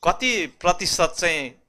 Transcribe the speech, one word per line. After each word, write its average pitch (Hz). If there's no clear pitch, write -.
कति 214
प्रतिशत 170
चाहिँ 151